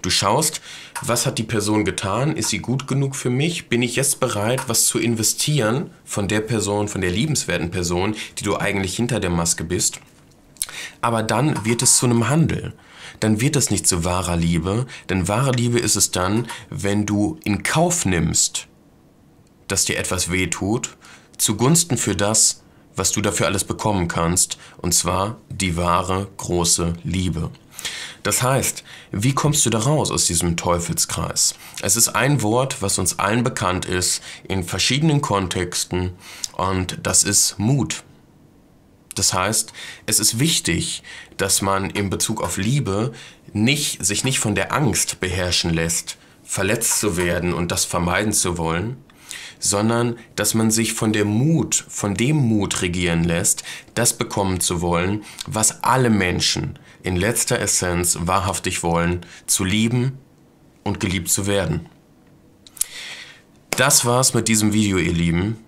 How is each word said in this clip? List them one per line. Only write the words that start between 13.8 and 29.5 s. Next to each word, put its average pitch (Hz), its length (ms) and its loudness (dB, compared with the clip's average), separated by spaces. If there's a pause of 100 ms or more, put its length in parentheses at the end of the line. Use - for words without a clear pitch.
zu 85 160 2
wahrer 87 320 0
Liebe, 85 520 2 (200)
denn 92 220 0
wahre 127 220 2
Liebe 117 280 2
ist 107 160 0
es - 160 0
dann, 101 360 0 (220)
wenn 101 360 0
du 104 400 0
in 101 180 0
Kauf 165 420 0
nimmst, 82 640 0 (1000)
dass - 160 0
dir - 120 0
etwas 87 340 -2
wehtut, 92 680 -2 (400)
zugunsten 120 600 2
für 101 180 0
das, 101 460 2 (340)
was 95 160 0
du 104 100 -2
dafür 101 260 0
alles 95 160 0
bekommen 90 440 0
kannst, 85 500 0 (200)
und 87 160 -2
zwar 92 440 0 (120)
die 90 280 -2
wahre, 90 500 2 (100)
große 85 560 0 (100)
Liebe. 85 480 -2 (720)
Das 104 180 0
heißt, 127 420 0 (280)
wie 117 220 2
kommst 147 320 2